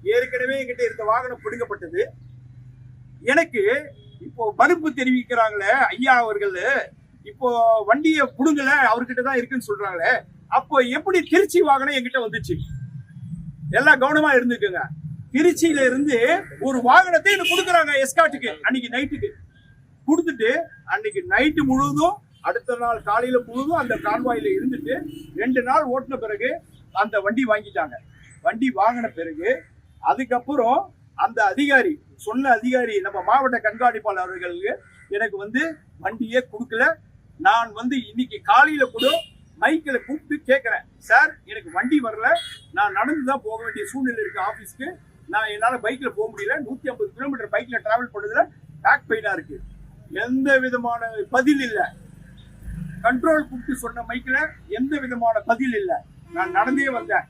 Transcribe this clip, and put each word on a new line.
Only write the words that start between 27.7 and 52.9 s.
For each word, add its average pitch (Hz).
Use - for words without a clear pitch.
வண்டி 226
வாங்கின 226
பிறகு, 165
அதுக்கப்புறம் 247
அந்த 233
அதிகாரி, 247
சொன்ன 269
அதிகாரி, 233
நம்ம 196
மாவட்ட 247
கண்காணிப்பாளர் 214
அவர்களுக்கு 180
எனக்கு 214
வந்து 220
வண்டியே 233
கொடுக்கல. 226
நான் 233
வந்து 240
இன்னைக்கு 226
காலையில 277
கூட 247
மைக்கில் 277
கூப்பிட்டு 294
கேட்குறேன், 254
"சார், -
எனக்கு 381
வண்டி 247
வரல, 220
நான் 196
நடந்து 262
தான் 269
போக 226
வேண்டிய 220
சூழ்நிலை 247
இருக்கு 190
ஆஃபீஸ்க்கு, 214
நான் 220
என்னால 220
பைக்ல 247
போக 214
முடியல, 214
நூத்தி 254
ஐம்பது 240
கிலோமீட்டர் 240
பைக்ல 233
டிராவல் 233
பண்ணதுல 214
பேக் 262
பெயினா 220
இருக்கு." 160
எந்த 262
விதமான 240
பதில் 262
இல்ல, 226